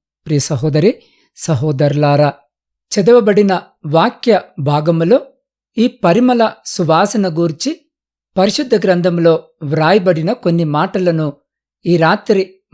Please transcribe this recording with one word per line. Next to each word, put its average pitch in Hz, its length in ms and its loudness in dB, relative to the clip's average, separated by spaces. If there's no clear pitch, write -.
ప్రియ 147 120 -2
సహోదరి, 151 640 -2
సహోదరులారా, 143 960 0
చదవబడిన 202 880 2
వాక్య 180 560 0
భాగములో 160 680 0
ఈ 233 100 2
పరిమళ 233 640 0
సువాసన 180 720 -2
గూర్చి 170 540 -6
పరిశుద్ధ 220 380 0
గ్రంథంలో 175 720 0
వ్రాయబడిన 160 720 0
కొన్ని 170 320 -2
మాటలను 160 680 -2
ఈ 170 100 2
రాత్రి 190 640 -2